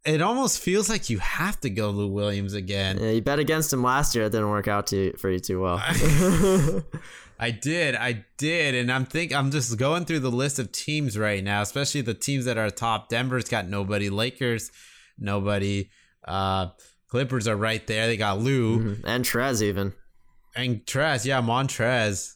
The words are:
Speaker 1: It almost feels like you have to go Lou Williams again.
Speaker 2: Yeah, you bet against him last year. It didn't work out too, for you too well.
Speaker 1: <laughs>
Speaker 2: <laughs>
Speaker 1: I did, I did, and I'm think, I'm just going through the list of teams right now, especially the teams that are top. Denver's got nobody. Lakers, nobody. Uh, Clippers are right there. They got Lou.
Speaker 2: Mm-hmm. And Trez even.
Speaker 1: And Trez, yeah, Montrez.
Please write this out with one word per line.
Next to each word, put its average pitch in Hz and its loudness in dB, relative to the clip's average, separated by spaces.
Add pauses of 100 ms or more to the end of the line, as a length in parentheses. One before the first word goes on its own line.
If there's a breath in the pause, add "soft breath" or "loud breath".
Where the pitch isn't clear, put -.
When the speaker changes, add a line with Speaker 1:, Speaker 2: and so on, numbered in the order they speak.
Speaker 1:
It 156 2
almost 240 0
feels 196 2
like 208 -2
you 110 0
have 185 -2
to 135 -4
go 104 0
Lou 101 0
Williams 101 -2
again. 98 -2
Speaker 2:
Yeah, 110 0
you 113 2
bet 139 0
against 156 2
him 131 0
last 131 2
year. 113 2
It 107 0
didn't 107 0
work 104 0
out 104 0
too, 98 0
for 95 -2
you 92 0
too 92 -4
well. 90 0
Speaker 1:
<laughs> - -4
Speaker 2:
<laughs> 165 2
Speaker 1:
I 120 -2
did, 143 -2
I 113 -2 (140)
did, 151 2
and 123 0
I'm 131 0
think, 160 -4
I'm 139 2
just 120 0
going 151 2
through 160 0
the 127 0
list 135 -2
of 117 -6
teams 143 -2
right 104 0
now, 101 0
especially 139 -2
the 113 -2
teams 135 -2
that 120 0
are 110 0
top. 110 -2
Denver's 123 -2
got 101 -2
nobody. 101 -2
Lakers, 117 -2 (480 loud breath)
nobody. 101 0 (360 soft breath)
Uh, 95 0 (400 loud breath)
Clippers 123 0
are 110 2
right 110 -2
there. 110 0
They 117 2
got 101 0
Lou. 117 2
Speaker 2:
Mm-hmm. 107 -2
And 123 0
Trez 120 0
even. 98 0 (640)
Speaker 1:
And 123 -2
Trez, 139 0
yeah, 131 2
Montrez. 117 0